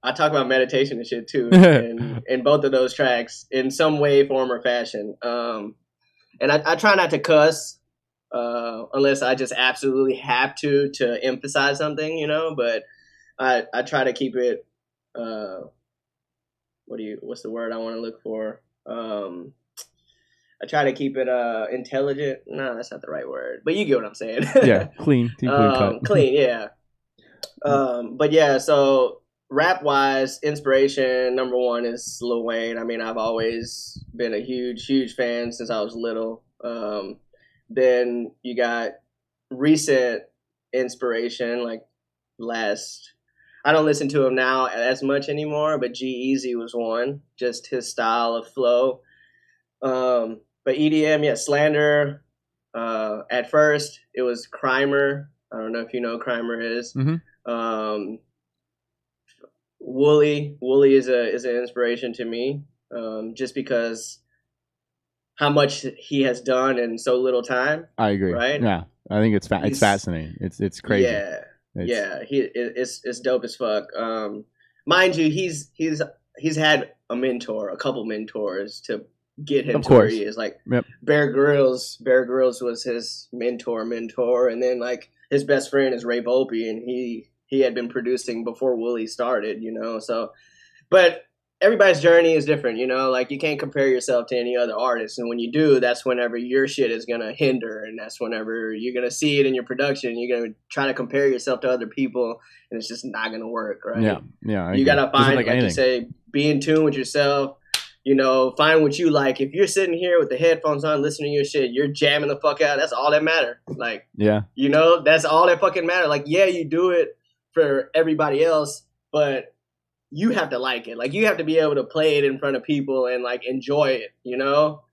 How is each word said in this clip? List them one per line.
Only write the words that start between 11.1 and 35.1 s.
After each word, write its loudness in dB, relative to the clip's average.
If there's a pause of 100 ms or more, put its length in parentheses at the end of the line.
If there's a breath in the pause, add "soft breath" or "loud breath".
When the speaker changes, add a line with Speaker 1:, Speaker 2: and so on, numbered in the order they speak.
Speaker 1:
emphasize 0
something, -4
you -4
know, -2
but -2 (560 soft breath)
I, 2
I -4
try -2
to 0
keep -4
it, -2 (480)
uh, -10 (1300)
what -12
do -10
you, -12
what's -14
the -10
word -8
I -8
wanna -8
look -12
for? -8 (260)
Um, -10 (1080)
I -10
try 0
to 2
keep -6
it, -2
uh, -2
intelligent. -4
No, -8
that's -12
not -14
the -14
right -8
word, -10
but 0
you -2
get 2
what -2
I'm -12
saying. -6 (120)
<laughs> 8
Speaker 2:
Yeah, 4 (120)
clean, 2
clean, 0
clean -
Speaker 1:
Um, 4 (260)
Speaker 2:
cut. -8
Speaker 1:
clean, 4
yeah. 2 (960 loud breath)
Speaker 2:
Mm. 2
Speaker 1:
Um, 0
but 2
yeah, 6
so 4 (300)
rap-wise, 2
inspiration 2
number -2
one 0
is -8
Lil -2
Wayne. -4
I -8
mean, -6
I've -6
always -6 (140)
been -4
a -4
huge, -8
huge 0